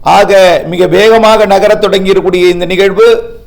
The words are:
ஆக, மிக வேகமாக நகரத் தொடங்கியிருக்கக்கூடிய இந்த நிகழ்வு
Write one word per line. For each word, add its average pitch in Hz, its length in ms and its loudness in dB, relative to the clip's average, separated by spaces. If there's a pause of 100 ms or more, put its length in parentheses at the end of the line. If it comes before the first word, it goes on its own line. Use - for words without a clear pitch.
ஆக, 185 640 2
மிக 175 200 -2
வேகமாக 220 600 2
நகரத் 202 380 0
தொடங்கியிருக்கக்கூடிய 190 500 -2
இந்த 175 300 0
நிகழ்வு 196 840 -2